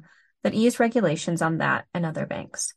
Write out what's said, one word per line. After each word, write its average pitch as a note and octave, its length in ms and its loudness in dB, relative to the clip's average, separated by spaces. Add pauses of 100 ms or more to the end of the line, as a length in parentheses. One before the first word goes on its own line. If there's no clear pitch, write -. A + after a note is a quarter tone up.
(460)
that G#3 80 0
eased A#3 260 4
regulations F3+ 640 0
on D#3+ 160 2
that C#3 260 0 (100)
and F3 120 -2
other D3+ 200 -4
banks. - 520 -8